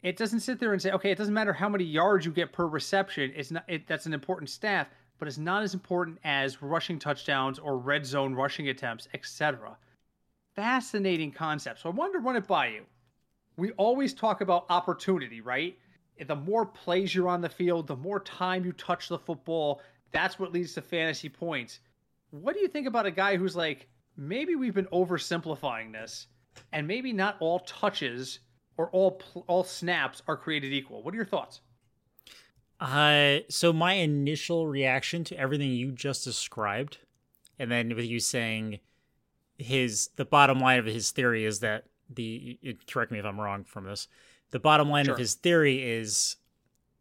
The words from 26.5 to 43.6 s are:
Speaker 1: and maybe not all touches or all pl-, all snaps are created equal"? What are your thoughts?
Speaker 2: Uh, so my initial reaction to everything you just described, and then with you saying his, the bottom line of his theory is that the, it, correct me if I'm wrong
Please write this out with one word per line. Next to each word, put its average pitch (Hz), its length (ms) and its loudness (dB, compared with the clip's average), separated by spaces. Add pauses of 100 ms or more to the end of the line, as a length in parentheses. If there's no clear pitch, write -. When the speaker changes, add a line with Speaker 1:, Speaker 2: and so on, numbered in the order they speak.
Speaker 1:
and 151 160 -2
maybe 254 240 -2
not 202 300 0
all 170 200 2
touches 131 800 -4 (380)
or 165 140 0
all 185 200 6
pl-, 185 360 -14
all 180 180 2
snaps 170 640 -2
are 156 100 -2
created 147 340 -4
equal"? 135 320 -6
What 160 100 -8
are 220 40 -6
your 226 80 -2
thoughts? 170 340 -4 (1200)
Speaker 2:
Uh, 147 600 6 (100)
so 170 240 4
my 170 200 4
initial 156 760 0
reaction 135 580 0
to - 120 -12
everything 139 340 0
you 127 200 -2
just 131 320 -4
described, 113 760 -4 (580)
and 127 120 -6
then 117 240 0
with 117 120 -2
you 117 160 -2
saying 110 580 -2 (800)
his, 123 580 0
the 143 80 -2
bottom 139 380 8
line 127 180 6
of 110 60 0
his 110 260 -2
theory 117 320 2
is 107 160 0
that 107 260 -2 (260)
the, 123 520 -10
it, 123 240 -12
correct 117 240 -2
me 107 80 -4
if 101 60 -6
I'm 101 140 -6
wrong 101 240 -4